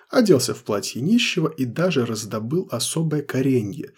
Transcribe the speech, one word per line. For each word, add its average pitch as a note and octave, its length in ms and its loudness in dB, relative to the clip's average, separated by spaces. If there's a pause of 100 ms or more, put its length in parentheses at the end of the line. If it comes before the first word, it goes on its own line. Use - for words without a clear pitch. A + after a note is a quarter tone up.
(120)
оделся F#3+ 420 4
в - 100 -16
платье G#2+ 380 -4
нищего F3+ 460 2
и C3+ 180 -4
даже D3 400 0
раздобыл A2+ 680 -4
особое D3+ 520 -2
коренье, B2 760 0